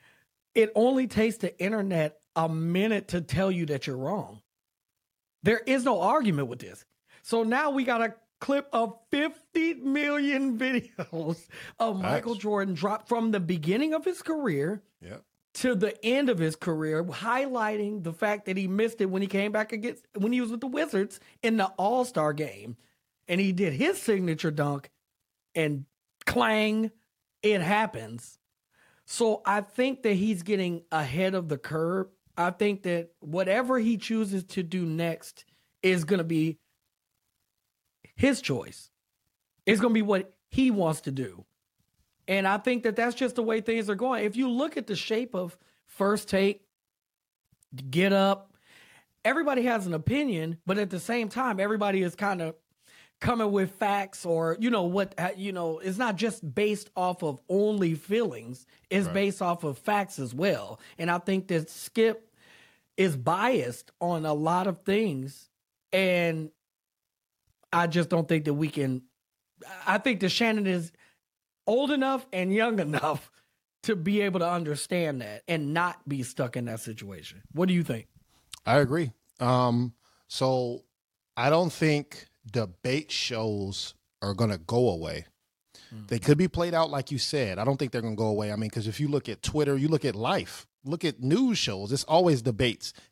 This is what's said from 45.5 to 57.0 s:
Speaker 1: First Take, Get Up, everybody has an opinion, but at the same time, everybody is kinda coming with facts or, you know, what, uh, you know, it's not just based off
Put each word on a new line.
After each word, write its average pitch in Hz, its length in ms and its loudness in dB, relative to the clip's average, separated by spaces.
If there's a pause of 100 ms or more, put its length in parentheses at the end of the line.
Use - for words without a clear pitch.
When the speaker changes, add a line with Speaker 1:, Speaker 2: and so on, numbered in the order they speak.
Speaker 1:
First 202 420 0
Take, 196 320 2 (1300)
Get 180 240 4
Up, 196 400 2 (720)
everybody 269 380 2
has 226 240 0
an 170 60 -2
opinion, 165 720 -2
but 190 120 0
at 208 120 -2
the 185 100 -6
same 233 300 -4
time, 190 300 -2
everybody 202 440 2
is 175 120 -4
kinda 180 400 -2 (640)
coming 226 320 2
with 190 200 2
facts 196 540 -2
or, 165 360 0
you 233 80 2
know, 214 140 2
what, 190 340 0
uh, 180 180 -2
you 196 160 -6
know, 165 280 -4
it's 185 180 -6
not 226 180 0
just 170 400 -4
based 208 400 0
off 180 260 -2